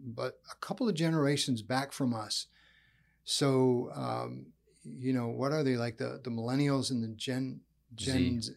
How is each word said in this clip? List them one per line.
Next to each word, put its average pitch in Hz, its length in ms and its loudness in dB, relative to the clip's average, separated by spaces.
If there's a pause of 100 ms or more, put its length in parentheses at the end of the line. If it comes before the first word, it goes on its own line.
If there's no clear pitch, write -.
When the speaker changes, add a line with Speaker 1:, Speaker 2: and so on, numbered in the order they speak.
Speaker 1:
but 123 340 -6 (120)
a - 60 -18
couple 220 320 -2
of 190 40 2
generations 147 680 2
back 127 320 -2
from 123 200 0
us. 110 340 -6 (760)
So, 131 720 4
um, 123 520 -4 (360)
you 131 300 -2
know, 120 160 0
what 127 240 0
are 156 100 2
they, 131 140 2
like, 117 200 -2
the, 127 260 -6
the 127 60 -6
millennials 131 640 0
and 120 100 0
the 113 140 -2
Gen, 131 460 -6 (340)
Gen 123 460 2
Speaker 2:
Z. - 160 -6